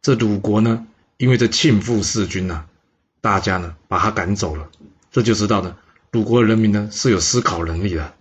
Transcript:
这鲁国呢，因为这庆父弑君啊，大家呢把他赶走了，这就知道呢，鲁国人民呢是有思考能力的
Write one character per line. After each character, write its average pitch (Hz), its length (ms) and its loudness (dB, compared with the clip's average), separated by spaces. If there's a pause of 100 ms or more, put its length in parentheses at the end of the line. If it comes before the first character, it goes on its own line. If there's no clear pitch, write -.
这 135 120 2
鲁 107 240 0
国 107 220 0
呢， 113 260 0 (300)
因 127 120 2
为 127 80 4
这 117 100 2
庆 117 340 2
父 107 220 -2
弑 101 240 -2
君 92 240 -4
啊， 78 160 -8 (540)
大 101 180 0
家 92 200 -2
呢 85 180 -10 (100)
把 92 120 -4
他 110 120 0
赶 101 240 -2
走 78 220 -4
了， 78 140 -14 (420)
这 123 100 2
就 110 120 2
知 101 120 -2
道 101 160 0
呢， 90 140 -10 (340)
鲁 110 140 0
国 117 200 4
人 110 140 4
民 107 140 2
呢 104 180 -2
是 - 200 -2
有 95 100 2
思 123 200 0
考 85 240 -2
能 85 200 -4
力 92 100 -2
的 76 260 -8